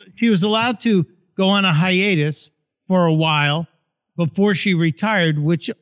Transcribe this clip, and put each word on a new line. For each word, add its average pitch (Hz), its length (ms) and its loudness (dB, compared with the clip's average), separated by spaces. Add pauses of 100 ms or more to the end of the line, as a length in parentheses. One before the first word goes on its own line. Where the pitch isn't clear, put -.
(160)
she 233 140 0
was 185 120 2
allowed 220 380 0
to 196 240 2 (320)
go 190 140 2
on 196 160 2
a 165 80 2
hiatus 180 760 0 (360)
for 180 200 2
a 160 80 2
while 156 520 0 (500)
before 196 380 0
she 185 200 0
retired, 165 640 0
which 160 320 -2 (120)